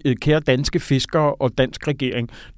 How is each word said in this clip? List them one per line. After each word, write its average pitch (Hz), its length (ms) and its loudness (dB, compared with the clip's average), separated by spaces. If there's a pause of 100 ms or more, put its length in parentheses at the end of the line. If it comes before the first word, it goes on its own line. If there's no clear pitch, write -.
øh, 127 100 2
kære 151 240 2
danske 139 400 0
fiskere 143 560 0
og 123 220 -2
dansk 131 300 -2
regering, 123 420 -4 (280)